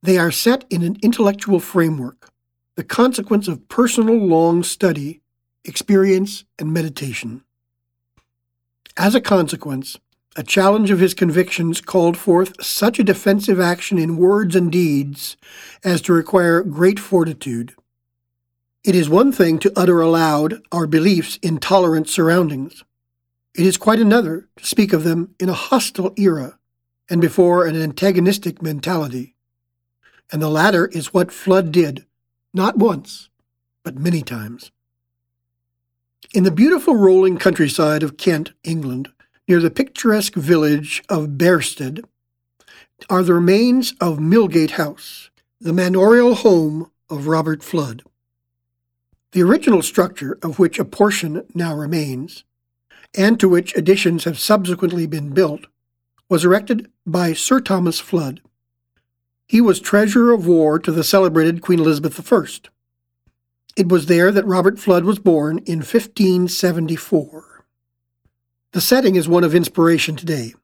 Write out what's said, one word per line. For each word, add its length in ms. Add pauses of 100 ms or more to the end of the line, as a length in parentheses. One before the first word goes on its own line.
They 140
are 140
set 380
in 140
an 180
intellectual 600
framework, 680 (460)
the 80
consequence 640
of 220
personal 480
long 460
study, 580 (420)
experience, 800 (160)
and 140
meditation. 680 (1500)
As 180
a 60
consequence, 760 (380)
a 80
challenge 480
of 80
his 140
convictions 680
called 360
forth 460
such 360
a 40
defensive 560
action 400
in 180
words 380
and 160
deeds 680 (460)
as 180
to 120
require 500
great 360
fortitude. 720 (1120)
It 120
is 140
one 220
thing 280
to 160
utter 260
aloud 600 (100)
our 160
beliefs 540
in 180
tolerant 500
surroundings. 760 (720)
It 100
is 100
quite 240
another 480 (100)
to 80
speak 280
of 100
them 360
in 100
a 40
hostile 640
era 440 (500)
and 100
before 460
an 100
antagonistic 840
mentality. 720 (1000)
And 100
the 80
latter 380
is 260
what 180
Flood 400
did, 340 (480)
not 240
once, 520 (520)
but 160
many 240
times. 500 (1600)
In 80
the 80
beautiful 440
rolling 420
countryside 640
of 140
Kent, 340 (120)
England, 460 (380)
near 120
the 120
picturesque 640
village 760
of 280
Bearsted, 680 (1040)
are 140
the 100
remains 640
of 200
Millgate 520
House, 600 (280)
the 140
manorial 600
home 560 (180)
of 180
Robert 360
Flood. 400 (1300)
The 100
original 400
structure, 640
of 160
which 180
a 80
portion 720
now 180
remains, 720 (720)
and 220
to 80
which 300
additions 480
have 120
subsequently 720
been 220
built, 380 (600)
was 160
erected 480 (140)
by 260
Sir 300
Thomas 400
Flood. 400 (1080)
He 140
was 180
Treasurer 540
of 120
War 320
to 140
the 140
celebrated 560
Queen 180
Elizabeth 380
the 40
First. 480 (1080)
It 100
was 200
there 240
that 140
Robert 320
Flood 280
was 140
born 400
in 240
fifteen 640
seventy-four. 1160 (1080)
The 100
setting 340
is 140
one 140
of 120
inspiration 600
today. 480